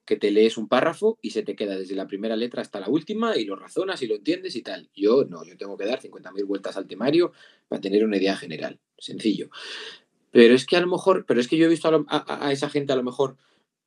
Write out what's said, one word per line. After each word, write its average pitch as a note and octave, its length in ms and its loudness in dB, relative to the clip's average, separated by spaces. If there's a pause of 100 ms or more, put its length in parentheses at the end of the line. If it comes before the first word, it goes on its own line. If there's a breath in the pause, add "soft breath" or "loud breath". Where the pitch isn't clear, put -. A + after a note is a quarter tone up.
que G#2+ 120 -2
te G#2 160 0
lees A2 260 4
un G#2+ 80 -6
párrafo E3 560 0
y A2 80 -8
se G#2 140 -4
te G2+ 100 -8
queda G2+ 240 -6
desde F#2+ 160 -8
la F#2+ 140 -6
primera G#2 260 -6
letra A#2 280 -6
hasta G#2 180 -12
la F#2 80 -8
última G#3 480 -2
y A2+ 80 -2
lo G2 100 -8
razonas F3 480 -6
y A#2 60 -8
lo G#2+ 80 -2
entiendes F3+ 400 -6
y A2 60 -8
tal. F2+ 300 -12
Yo A2 320 4
no, E2 200 -12
yo F2 120 -20
tengo G2 200 -12
que G2 100 -6
dar - 140 -4
cincuenta F#2+ 320 -20
mil G2+ 120 -6
vueltas F#2+ 320 -6
al G2 120 -10
temario D3+ 420 0 (380 soft breath)
para - 120 -6
tener G2+ 240 2
una G#2 120 0
idea F#2+ 200 0
general. - 440 -12 (180)
Sencillo. - 500 -4 (840 loud breath)
Pero A#2 220 10
es C3 120 2
que F3+ 100 2
a F3 40 6
lo F3 80 0
mejor, F3+ 380 2
pero A#2+ 140 2
es A#2+ 60 -2
que E3+ 100 0
yo D#3+ 100 6
he - 20 6
visto E3 180 2
a D#3+ 60 4
lo, D3+ 160 4
a, D3 400 -4
a - 40 0
esa C#3 160 -2
gente C#3 240 -2
a C3 40 2
lo B2 80 -2
mejor C3 320 -2 (500)